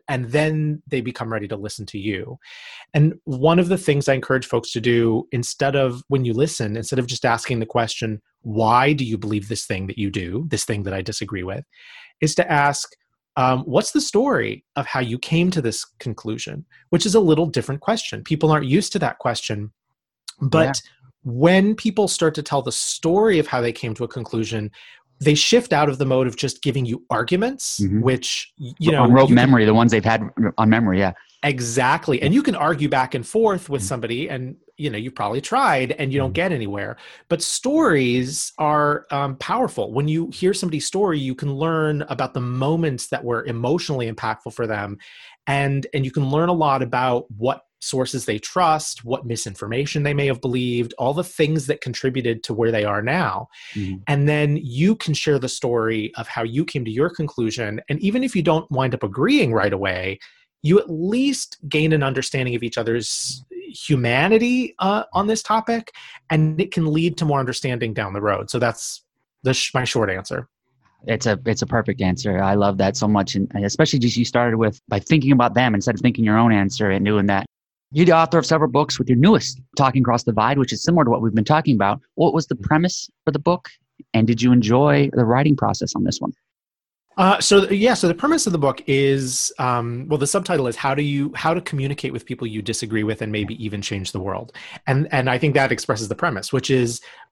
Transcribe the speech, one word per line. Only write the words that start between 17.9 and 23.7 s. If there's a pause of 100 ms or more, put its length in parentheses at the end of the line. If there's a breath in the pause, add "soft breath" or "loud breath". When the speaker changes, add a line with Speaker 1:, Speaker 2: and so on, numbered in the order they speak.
Speaker 1:
People
aren't
used
to
that
question. (680)
But
Speaker 2:
Yeah. (340 soft breath)
Speaker 1:
when
people
start
to
tell
the
story
of
how
they